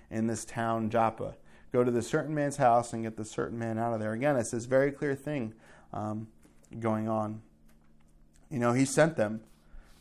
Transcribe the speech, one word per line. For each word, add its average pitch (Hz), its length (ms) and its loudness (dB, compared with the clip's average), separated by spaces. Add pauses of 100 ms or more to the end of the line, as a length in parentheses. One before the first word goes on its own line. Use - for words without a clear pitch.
in 110 180 -2
this 113 180 -4
town, 113 440 -2
Joppa. 110 460 0 (360)
Go 123 120 4
to 123 80 2
this 117 160 0
certain 151 260 -2
man's 143 240 -2
house 120 360 4
and 113 100 -4
get 110 140 -6
this 107 140 -8
certain - 280 -4
man 113 180 -4
out 117 160 -2
of 110 60 -2
there." 107 140 -2
Again, 139 220 2
it's 117 160 0
this 120 140 -4
very 131 260 4
clear 143 240 -2
thing, 135 380 -6 (400)
um, 107 340 -6 (520)
going 110 280 0
on. 110 340 -2 (1080)
You 120 100 -4
know, 120 140 4
he 131 120 4
sent 156 320 4
them. 110 240 0 (600)